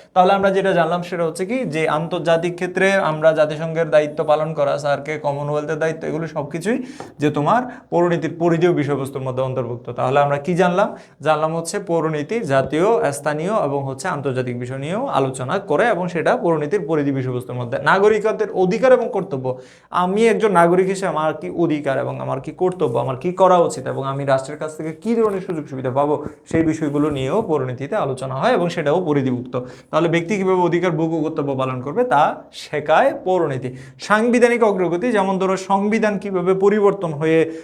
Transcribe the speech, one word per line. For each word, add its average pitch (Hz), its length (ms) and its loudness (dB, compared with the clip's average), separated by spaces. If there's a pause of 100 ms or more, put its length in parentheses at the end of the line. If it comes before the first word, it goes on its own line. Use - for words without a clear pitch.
(140)
তাহলে 185 180 6
আমরা 196 180 4
যেটা 190 220 2
জানলাম 170 300 2
সেটা 170 220 -4
হচ্ছে 165 220 -4
কি, 247 180 -4
যে 156 240 0
আন্তর্জাতিক 165 640 0
ক্ষেত্রে 185 380 0
আমরা 156 400 2
জাতিসংঘের 156 580 0
দায়িত্ব 151 340 2
পালন 156 300 2
করা, 143 240 0
সারকে, 143 400 -2
কমনওয়েলথের 147 600 -4
দায়িত্ব, 160 300 -2
এগুলো 160 180 -4
সব 156 240 -6
কিছুই 202 320 -2 (360)
যে 147 120 2
তোমার 156 320 2 (280)
পৌরনীতির 160 480 0
পরিধি 165 280 2
ও 175 60 4
বিষয়বস্তুর 135 500 -2
মধ্যে 131 200 -4
অন্তর্ভুক্ত। 123 480 -6
তাহলে 127 300 2
আমরা 143 180 2
কি 170 160 -2
জানলাম? 185 420 2 (260)
জানলাম 156 340 0
হচ্ছে 165 220 -6
পৌরনীতি 165 600 -2
জাতীয়, 151 720 2
স্থানীয় 160 520 -2
এবং 139 200 -2
হচ্ছে 131 240 -6
আন্তর্জাতিক 127 520 -4
বিষয় 123 180 -8
নিয়েও 170 280 -4
আলোচনা 135 520 -2
করে 190 260 0
এবং 185 240 0
সেটা 170 280 0
পৌরনীতির 170 440 0
পরিধি 143 320 0
বিষয়বস্তুর 127 440 -4
মধ্যে। 123 220 -6
নাগরিকত্বের 202 720 2
অধিকার 220 420 2
এবং 233 200 4
কর্তব্য, 131 460 -6 (320)
আমি 196 500 2
একজন 208 120 4
নাগরিক 175 340 6
হিসেবে 190 220 -2
আমার 156 260 0
কি 175 160 -10
অধিকার 147 480 0
এবং 131 220 -6
আমার 131 200 -4
কি 151 120 -10
কর্তব্য, 175 460 0
আমার 131 180 -2
কি 180 160 -4
করা 185 260 6
উচিত 131 280 0
এবং 135 200 -4
আমি 139 180 -4
রাষ্ট্রের 135 340 0
কাছ 156 180 -8
থেকে 160 160 -6
কি 214 220 -2
ধরনের 214 260 2
সুযোগ 165 260 -6
সুবিধা 131 240 -6
পাবো, 143 340 0 (260)
সেই 165 120 2
বিষয়গুলো 151 480 0
নিয়েও 143 320 0
পৌরনীতিতে 139 540 -4
আলোচনা 135 380 -4
হয় 175 180 0
এবং 175 160 0
সেটাও 165 360 0
পরিধিভুক্ত। 131 560 -2 (300)
তাহলে 165 180 2
ব্যক্তি 165 280 0
কীভাবে 185 240 2
অধিকার, 175 300 2
ভোগ 160 240 0
ও 160 80 -2
কর্তব্য 151 320 -2
পালন 131 260 -4
করবে 156 240 -2
তা 160 380 2 (100)
শেখায় 156 640 2 (100)
পৌরনীতি। 135 520 -2 (240)
সাংবিধানিক 233 640 4
অগ্রগতি, 185 500 2
যেমন 190 260 2
ধরো 190 180 0
সংবিধান 202 600 0
কীভাবে 185 360 0
পরিবর্তন 196 580 4
হয়ে 160 380 2 (140)